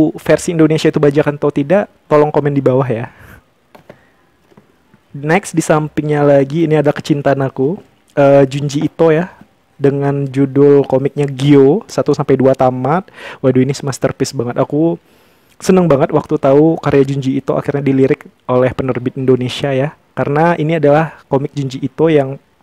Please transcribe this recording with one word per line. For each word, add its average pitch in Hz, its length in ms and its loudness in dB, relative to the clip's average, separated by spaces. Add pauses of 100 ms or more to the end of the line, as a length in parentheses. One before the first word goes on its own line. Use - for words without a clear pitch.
(180)
versi 156 320 -2
Indonesia 160 400 2
itu 151 80 -4
bajakan 147 400 0
atau 147 160 -2
tidak, 160 320 -2 (240)
tolong 151 240 2
komen 143 240 0
di 139 40 0
bawah 131 280 0
ya. 117 160 -6 (2000)
Next, 156 400 -4
di 160 80 0
sampingnya 151 640 -2
lagi, 143 400 2
ini 156 80 0
ada 147 160 2
kecintaan 143 560 -2
aku, 135 320 -4 (400)
eh, 139 320 6
Junji 143 320 -6
Ito 160 320 0
ya, 180 160 -2 (480)
dengan 139 480 -2
judul 139 640 4
komiknya 139 400 -2
Gyo, 139 560 4
satu 143 320 -2
sampai 143 160 0
dua 131 240 2
tamat. 131 480 -2 (380)
Waduh, 131 180 2
ini 131 160 0
masterpiece - 560 -6
banget. 120 240 -6
Aku 160 400 -2 (640)
seneng 185 240 2
banget 143 240 2
waktu 147 240 -2
tahu 147 480 2
karya 143 240 2
Junji 135 320 -4
Ito 147 160 -4
akhirnya 143 320 -4
dilirik 135 400 0 (240)
oleh 127 240 0
penerbit 127 400 -6
Indonesia 131 560 -2
ya. 135 240 -4 (220)
Karena 151 400 0
ini 160 240 -2
adalah 147 480 2
komik 139 240 -2
Junji 135 320 -6
Ito 151 240 -2
yang, 139 320 0 (220)